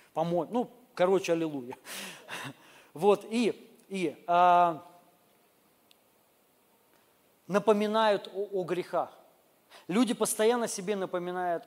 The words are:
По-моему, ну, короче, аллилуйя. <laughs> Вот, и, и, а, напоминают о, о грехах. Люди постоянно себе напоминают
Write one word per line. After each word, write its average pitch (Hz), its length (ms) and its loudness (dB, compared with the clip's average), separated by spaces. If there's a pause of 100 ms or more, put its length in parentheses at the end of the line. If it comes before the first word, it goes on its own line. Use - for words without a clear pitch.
(140)
По-моему, 170 380 -2
ну, 240 180 -2 (240)
короче, 180 380 2
аллилуйя. 147 500 -4
<laughs> - 40 -20 (1080)
Вот, 196 360 2
и, 220 240 0 (360)
и, 180 260 -4 (120)
а, 175 560 4 (2750)
напоминают 208 840 2
о, 196 180 -6
о 185 120 -4
грехах. 165 480 -4 (760)
Люди 220 260 2
постоянно 220 540 0
себе 202 280 -6
напоминают 180 720 -4